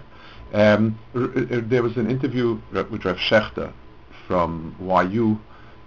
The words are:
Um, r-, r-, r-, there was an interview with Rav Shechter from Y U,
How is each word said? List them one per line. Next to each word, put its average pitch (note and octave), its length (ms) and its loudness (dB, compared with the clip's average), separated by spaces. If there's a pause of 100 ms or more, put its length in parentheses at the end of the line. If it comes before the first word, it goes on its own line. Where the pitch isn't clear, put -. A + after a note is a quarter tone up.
(520)
Um, G#2+ 440 4 (200)
r-, A#2+ 60 0
r-, C3 280 -2
r-, B2 120 0
there A#2 200 2
was A#2 140 -2
an A2 120 0
interview B2 520 -2 (120)
with G2+ 320 -4
Rav F#2 120 0
Shechter G#2+ 560 0 (560)
from E2 500 -2
Y F#2 240 2
U, G#2+ 380 0 (460)